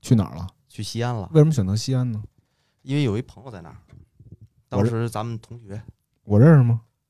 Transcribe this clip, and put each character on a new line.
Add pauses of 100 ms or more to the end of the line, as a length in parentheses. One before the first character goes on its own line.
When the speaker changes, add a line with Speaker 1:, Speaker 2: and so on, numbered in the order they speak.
Speaker 1:
去
哪
儿
了？ (220)
Speaker 2:
去
西
安
了。
Speaker 1:
为
什
么
选
择
西
安
呢？ (600)
Speaker 2:
因
为
有
一
朋
友
在
那
儿， (960)
Speaker 1:
我
认
Speaker 2:
当
时
咱
们
同
学。 (420)
Speaker 1:
我
认
识
吗？ (280)